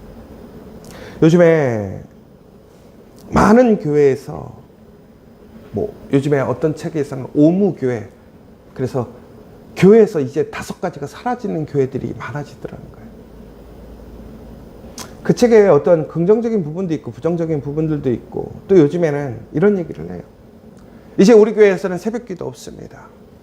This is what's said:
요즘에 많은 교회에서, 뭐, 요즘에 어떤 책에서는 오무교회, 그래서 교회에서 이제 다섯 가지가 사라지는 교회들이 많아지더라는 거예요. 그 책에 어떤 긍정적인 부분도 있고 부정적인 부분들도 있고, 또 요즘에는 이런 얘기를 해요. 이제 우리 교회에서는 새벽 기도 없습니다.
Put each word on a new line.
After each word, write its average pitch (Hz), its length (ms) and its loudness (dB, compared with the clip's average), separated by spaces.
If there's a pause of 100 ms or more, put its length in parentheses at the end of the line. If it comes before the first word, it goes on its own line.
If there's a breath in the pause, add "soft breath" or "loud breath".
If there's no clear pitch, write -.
(1200 loud breath)
요즘에 151 800 2 (1300)
많은 226 500 4
교회에서, 147 800 -2 (1120)
뭐, - 220 -6 (200)
요즘에 139 260 0
어떤 131 360 -4
책에서는 156 580 -8
오무교회, 147 760 0 (640)
그래서 123 360 -6 (640)
교회에서 208 440 6
이제 139 300 -4
다섯 - 320 -12
가지가 165 260 -10
사라지는 196 580 -8
교회들이 131 520 -4
많아지더라는 - 760 -14
거예요. - 180 -20 (2250 loud breath)
그 - 120 0
책에 226 320 4
어떤 151 400 2
긍정적인 214 560 0
부분도 160 320 -8
있고 123 160 -10
부정적인 165 500 -4
부분들도 143 500 -4
있고, - 420 -8 (140)
또 196 100 4
요즘에는 143 600 2 (140)
이런 196 240 2
얘기를 151 320 -10
해요. 90 140 -12 (920 loud breath)
이제 208 160 6
우리 214 200 6
교회에서는 190 440 2
새벽 226 280 -8
기도 170 220 -12
없습니다. - 600 -18 (360)